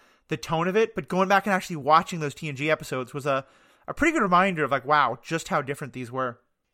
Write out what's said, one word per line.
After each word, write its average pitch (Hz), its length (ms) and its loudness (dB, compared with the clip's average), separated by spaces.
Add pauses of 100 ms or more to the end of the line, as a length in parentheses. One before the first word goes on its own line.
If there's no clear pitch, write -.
(280)
the 160 80 -4
tone 165 320 -2
of 185 80 0
it, 220 180 2
but 165 140 -8
going 185 220 2
back 196 160 4
and 202 80 0
actually 175 240 -4
watching 156 420 2
those 143 140 -4
T 160 160 -10
N 135 80 -8
G 151 120 -2
episodes 139 440 -2
was 139 120 -8
a, 135 200 0 (420)
a - 60 -8
pretty 311 180 2
good 302 120 2
reminder 180 420 4
of, 123 60 0
like, 131 120 0
wow, 131 400 2
just 160 240 -6
how 160 140 0
different 135 320 -8
these 123 180 -10
were. 127 260 -4 (360)